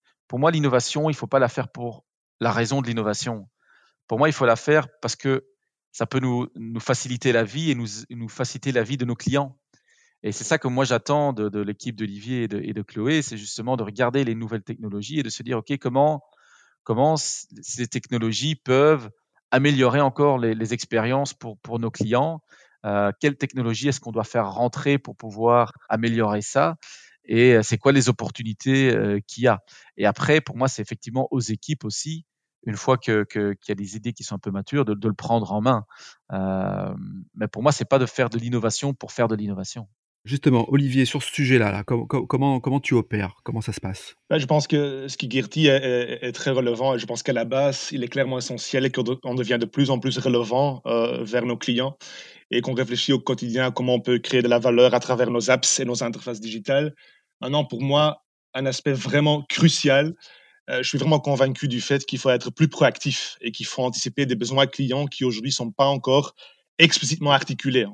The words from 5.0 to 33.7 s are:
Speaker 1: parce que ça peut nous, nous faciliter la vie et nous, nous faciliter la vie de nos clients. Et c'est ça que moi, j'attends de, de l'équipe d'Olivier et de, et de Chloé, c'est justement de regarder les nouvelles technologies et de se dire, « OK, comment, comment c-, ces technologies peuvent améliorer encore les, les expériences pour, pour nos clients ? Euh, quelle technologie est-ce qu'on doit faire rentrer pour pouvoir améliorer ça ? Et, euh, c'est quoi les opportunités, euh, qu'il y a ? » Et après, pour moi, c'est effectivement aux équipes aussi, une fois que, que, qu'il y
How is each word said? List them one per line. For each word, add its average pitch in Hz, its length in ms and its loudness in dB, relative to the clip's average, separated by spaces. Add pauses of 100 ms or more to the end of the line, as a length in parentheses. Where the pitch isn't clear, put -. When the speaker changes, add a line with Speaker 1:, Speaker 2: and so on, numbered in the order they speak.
Speaker 1:
parce - 140 -4
que 131 300 -2 (460)
ça - 160 -4
peut 131 140 -2
nous, 123 340 0
nous 113 260 -10
faciliter 123 520 -2
la 113 120 4
vie 147 260 -4
et 131 40 4
nous, 120 120 -4 (240)
nous 117 180 -10
faciliter 131 440 -6
la 120 100 2
vie 127 160 -4
de 123 80 -2
nos 120 100 -2
clients. 139 420 -2 (640)
Et 104 100 -4
c'est - 120 -8
ça 160 140 0
que 135 100 -2
moi, 127 160 0
j'attends 143 480 0
de, 107 160 -2
de 104 120 -4
l'équipe 104 360 -6
d'Olivier 107 480 -6
et 107 40 -4
de, 101 140 -4
et 104 100 -6
de 104 100 -6
Chloé, 139 400 -2
c'est 117 160 -8
justement 117 380 -6
de 117 60 -4
regarder 123 400 0
les 117 120 -2
nouvelles 113 280 -6
technologies 110 560 -8
et 139 40 -2
de 113 80 -6
se - 120 -10
dire, « 120 160 -4
OK, 139 200 -6
comment, 143 440 0 (640)
comment 139 320 2
c-, - 300 -8 (160)
ces 123 260 -8
technologies 117 640 -2
peuvent 135 560 2 (400)
améliorer 131 500 4
encore 139 380 4
les, 113 160 0
les 110 200 -4
expériences 123 600 -2
pour, 110 240 -14
pour 117 200 -8
nos 117 120 -2
clients ? 131 520 0 (420)
Euh, 101 340 2
quelle 143 180 0
technologie 123 520 -2
est-ce 131 100 -2
qu'on 117 140 -12
doit 110 120 -2
faire 104 280 -2
rentrer 127 460 0
pour - 180 -10
pouvoir 113 560 2 (160)
améliorer 110 540 0
ça ? 160 340 0 (480)
Et, 120 300 6
euh, 110 80 6
c'est 110 160 0
quoi 139 140 4
les 127 160 6
opportunités, 120 840 0
euh, 104 360 0
qu'il 117 180 -6
y - 40 8
a ? » 104 140 2 (340)
Et - 100 -4
après, 147 340 4
pour 120 160 -12
moi, 131 120 2
c'est 110 140 -6
effectivement 117 480 -6
aux 131 100 0
équipes 110 440 -6
aussi, 160 400 -8 (420)
une 104 100 -4
fois 127 220 2
que, 107 240 0
que, 101 300 -2
qu'il - 160 -12
y 107 40 -2